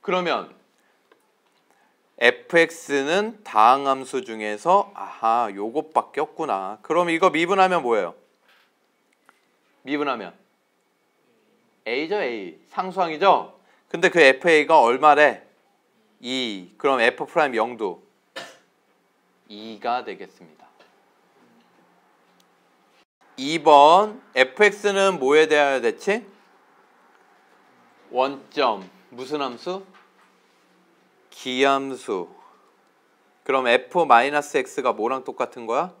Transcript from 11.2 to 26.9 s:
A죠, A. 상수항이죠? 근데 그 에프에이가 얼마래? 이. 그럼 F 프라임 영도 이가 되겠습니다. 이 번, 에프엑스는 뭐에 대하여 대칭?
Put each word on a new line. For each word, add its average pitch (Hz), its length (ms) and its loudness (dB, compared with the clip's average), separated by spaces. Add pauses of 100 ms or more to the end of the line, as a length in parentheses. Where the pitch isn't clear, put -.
A죠, 156 340 -6
A. 110 380 -8 (100)
상수항이죠? 175 920 -2 (300)
근데 - 220 0
그 170 100 2
에프에이가 151 600 6
얼마래? 135 680 4 (760)
이. 117 560 -8
그럼 135 240 0
F 123 260 0
프라임 143 280 -2
영도 110 480 -6 (1500)
이가 110 560 -10
되겠습니다. 90 640 -18 (2750)
이 147 260 -6
번, 156 580 6 (140)
에프엑스는 196 840 0
뭐에 147 260 4
대하여 143 340 2
대칭? 196 460 -4 (1800)